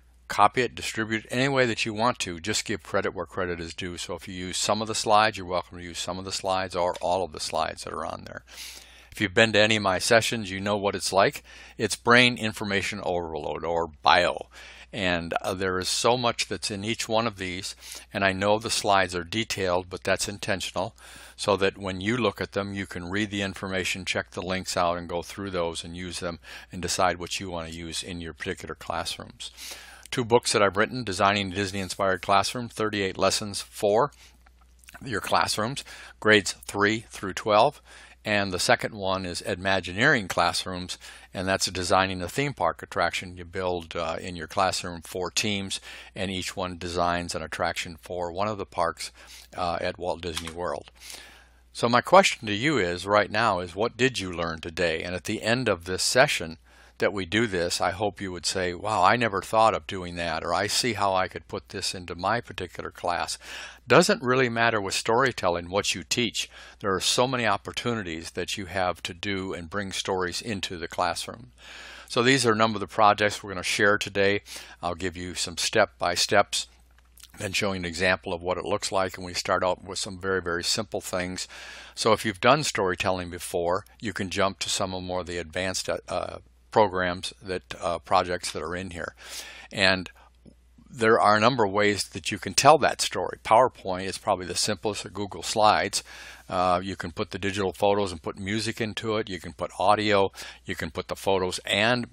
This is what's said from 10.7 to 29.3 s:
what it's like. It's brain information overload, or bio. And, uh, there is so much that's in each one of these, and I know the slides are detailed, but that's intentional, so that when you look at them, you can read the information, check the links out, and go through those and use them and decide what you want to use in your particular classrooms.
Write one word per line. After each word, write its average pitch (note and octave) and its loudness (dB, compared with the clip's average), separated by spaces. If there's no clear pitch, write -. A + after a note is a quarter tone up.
what G2 0
it's - -4
like. G2+ 4
It's A2 -2
brain A#2+ 6
information G#2 -2
overload, D#2+ -4
or E2+ 0
bio. D#2 2
And, F2 -2
uh, G#2 -2
there F#2 -2
is F2+ -4
so B2 2
much A#2 -2
that's - -6
in G2+ -6
each A2+ -4
one A2+ 2
of G#2 -6
these, F#2 -6
and G#2 -2
I F#2+ 4
know G#2 4
the A2+ -6
slides F#2+ 2
are F2 -4
detailed, F#2 -2
but F#2 -10
that's F#2+ 0
intentional, G2 -6
so G2+ 2
that G2 2
when F#2+ -6
you A2+ 0
look G#2+ 0
at F#2 -6
them, G2+ -4
you G2 -6
can F2 -10
read G2+ -2
the G2+ -4
information, F#2+ -4
check - -4
the - -8
links F#2 -4
out, F2 2
and E2+ -8
go F2 -2
through G2 -10
those E2+ -4
and E2+ -12
use F2+ -8
them F2 -6
and F#2 -8
decide F2 2
what E2+ -6
you F#2+ -8
want E2 -6
to E2 -12
use E2 -8
in F2 -8
your D#2+ -10
particular E2+ -8
classrooms. - -8